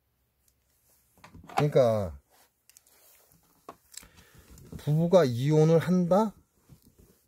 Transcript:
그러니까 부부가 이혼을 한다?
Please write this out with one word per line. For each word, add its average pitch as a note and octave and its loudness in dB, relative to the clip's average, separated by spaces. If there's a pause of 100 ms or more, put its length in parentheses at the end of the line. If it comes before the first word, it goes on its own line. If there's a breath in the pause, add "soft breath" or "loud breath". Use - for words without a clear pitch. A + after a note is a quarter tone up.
(1500)
그러니까 A2+ 0 (2500 soft breath)
부부가 E3 0
이혼을 D3+ 2
한다? F3+ 0 (920)